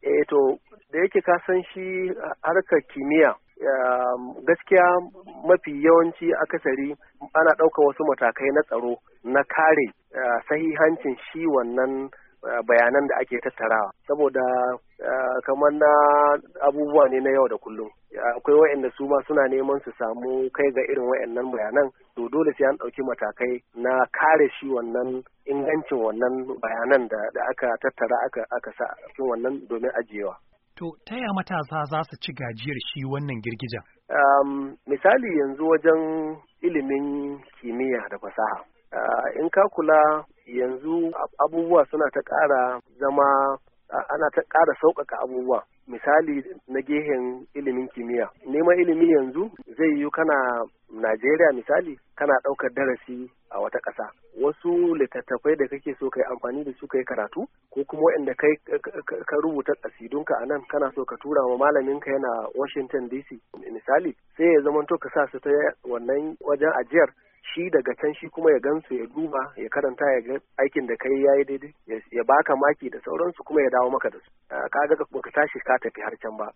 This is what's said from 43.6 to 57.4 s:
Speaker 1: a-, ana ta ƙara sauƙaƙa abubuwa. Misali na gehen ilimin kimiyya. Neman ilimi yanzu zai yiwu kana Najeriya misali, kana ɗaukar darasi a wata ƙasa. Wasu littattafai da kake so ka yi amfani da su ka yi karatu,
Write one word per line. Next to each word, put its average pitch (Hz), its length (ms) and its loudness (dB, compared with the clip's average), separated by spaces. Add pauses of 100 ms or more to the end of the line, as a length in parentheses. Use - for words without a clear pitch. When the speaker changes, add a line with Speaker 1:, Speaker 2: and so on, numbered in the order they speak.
Speaker 1:
a-, - 180 -4
ana 147 220 0
ta - 120 -2
ƙara 156 340 4
sauƙaƙa 147 480 0
abubuwa. 127 400 -2 (240)
Misali 143 560 0 (240)
na 131 140 -4
gehen 135 680 -4
ilimin 131 360 -4
kimiyya. 117 420 -4 (160)
Neman 165 340 2
ilimi 170 320 4
yanzu 151 400 0 (260)
zai 160 100 2
yiwu 147 240 0
kana 131 540 0 (220)
Najeriya 117 680 2
misali, 143 460 -4 (160)
kana 143 180 0 (100)
ɗaukar 135 300 -4
darasi 127 560 -6 (180)
a - 120 -10
wata 104 200 -4
ƙasa. - 300 -10 (320)
Wasu 170 540 0
littattafai 131 600 -2
da 143 100 0
kake 139 320 -8
so 135 100 -4
ka 127 100 -8
yi 127 60 2
amfani 127 380 -8
da 143 160 -10
su 139 80 -16
ka - 100 -4
yi 131 60 0
karatu, 120 420 -6 (240)